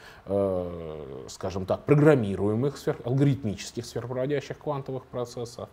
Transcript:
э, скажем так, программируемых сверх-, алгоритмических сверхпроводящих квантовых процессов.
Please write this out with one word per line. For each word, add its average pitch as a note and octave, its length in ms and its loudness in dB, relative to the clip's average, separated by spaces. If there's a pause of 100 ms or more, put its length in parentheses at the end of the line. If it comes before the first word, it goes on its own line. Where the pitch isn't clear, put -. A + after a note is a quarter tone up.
(260)
э, E2 1000 -2
скажем F#2+ 380 -6
так, G#2+ 140 0
программируемых B2 1000 4
сверх-, - 260 -4
алгоритмических A#2+ 800 0
сверхпроводящих B2+ 760 -4
квантовых C3+ 480 -6
процессов. A#2+ 680 -8